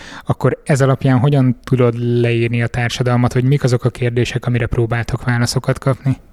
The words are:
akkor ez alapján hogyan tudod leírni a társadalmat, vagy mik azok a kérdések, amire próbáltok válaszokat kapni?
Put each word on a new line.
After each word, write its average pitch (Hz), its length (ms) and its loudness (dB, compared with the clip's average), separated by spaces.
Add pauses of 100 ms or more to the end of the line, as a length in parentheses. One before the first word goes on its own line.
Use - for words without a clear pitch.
(260)
akkor - 380 -2
ez 135 180 0
alapján 131 380 2
hogyan 131 440 2
tudod 123 340 2
leírni 120 640 0
a 117 40 -2
társadalmat, 123 640 0
vagy 127 100 2
mik 139 200 2
azok 123 200 0
a 120 60 0
kérdések, 120 560 -2
amire 123 200 0
próbáltok 117 580 -2
válaszokat 123 560 -2
kapni? 135 380 -2 (160)